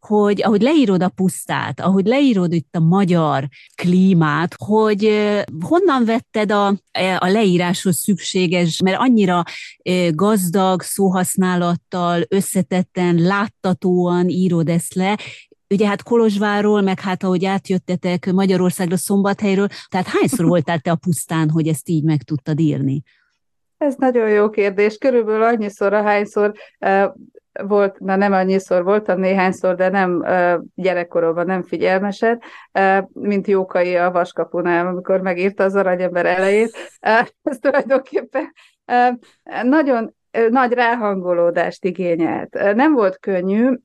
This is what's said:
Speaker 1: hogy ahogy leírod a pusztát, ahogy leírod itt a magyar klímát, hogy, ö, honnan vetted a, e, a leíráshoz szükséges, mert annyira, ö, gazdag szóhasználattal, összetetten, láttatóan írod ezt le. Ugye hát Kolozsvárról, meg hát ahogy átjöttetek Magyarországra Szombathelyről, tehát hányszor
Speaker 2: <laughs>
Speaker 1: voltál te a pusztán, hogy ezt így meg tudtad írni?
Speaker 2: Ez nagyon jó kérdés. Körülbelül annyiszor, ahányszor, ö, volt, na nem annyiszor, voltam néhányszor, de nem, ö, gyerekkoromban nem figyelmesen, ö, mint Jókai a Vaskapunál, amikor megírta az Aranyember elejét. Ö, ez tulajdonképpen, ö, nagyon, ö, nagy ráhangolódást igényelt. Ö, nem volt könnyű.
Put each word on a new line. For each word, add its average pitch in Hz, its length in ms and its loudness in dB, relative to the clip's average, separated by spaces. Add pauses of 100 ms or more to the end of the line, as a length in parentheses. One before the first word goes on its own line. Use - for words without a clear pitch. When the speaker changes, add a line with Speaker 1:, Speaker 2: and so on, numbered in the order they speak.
Speaker 1:
hogy 208 360 2
ahogy 202 200 2
leírod 233 400 4
a 185 60 2
pusztát, 147 720 -4
ahogy 190 260 2
leírod 226 460 2
itt - 240 -4
a 165 40 0
magyar 160 680 2 (260)
klímát, 180 840 2
hogy, 214 460 0
ö, 208 360 2 (200)
honnan 294 440 2
vetted 220 480 -2
a, 202 220 2 (160)
e, 185 300 -2
a - 60 0
leíráshoz 180 720 2
szükséges, 180 840 -2
mert - 200 0
annyira, 202 420 2 (400)
ö, 180 320 0
gazdag 190 680 0
szóhasználattal, 180 1500 -2
összetetten, 185 840 -2
láttatóan 180 1120 0
írod 175 400 0
ezt 170 260 -4
le. 190 240 -2 (500)
Ugye 202 180 0
hát 202 160 -2
Kolozsvárról, 208 800 2
meg 190 200 0
hát 185 220 -6
ahogy 185 220 0
átjöttetek 185 880 -4
Magyarországra 185 640 0
Szombathelyről, 196 720 0 (200)
tehát 185 180 -4
hányszor 269 440 0
Speaker 2:
<laughs> 175 40 4
Speaker 1:
voltál 170 240 0
te 175 120 -4
a 165 60 0
pusztán, 160 540 -2
hogy 156 180 0
ezt - 200 -6
így 156 160 -2
meg 156 180 0
tudtad 151 380 -6
írni? 143 420 -2 (760)
Speaker 2:
Ez 285 220 -2
nagyon 240 300 0
jó 208 220 2
kérdés. 208 480 0
Körülbelül 226 440 0
annyiszor, 208 500 0
ahányszor, 208 600 0 (260)
ö, 196 260 2 (480)
volt, 202 460 -2
na 190 180 -2
nem 202 160 2
annyiszor, 190 520 0
voltam 196 360 0
néhányszor, 185 540 0
de 185 140 0
nem, 185 360 0
ö, 175 340 0 (160)
gyerekkoromban 175 720 -2
nem 185 160 -2
figyelmesen, 190 800 -2 (320)
ö, 196 260 2 (140)
mint 196 340 -4
Jókai 185 500 0
a 175 140 2
Vaskapunál, 175 760 -2
amikor 185 340 -2
megírta 185 440 -2
az 196 100 -2
Aranyember 180 520 0
elejét. 196 500 0 (240)
Ö, - 100 -2 (320)
ez 285 180 -6
tulajdonképpen, 269 920 -2 (320)
ö, 247 240 2 (540)
nagyon, 254 520 0 (160)
ö, 226 180 0
nagy 247 240 2
ráhangolódást 180 1120 0
igényelt. 170 720 -2
Ö, 202 200 0
nem 285 200 4
volt 196 240 0
könnyű. 202 680 -2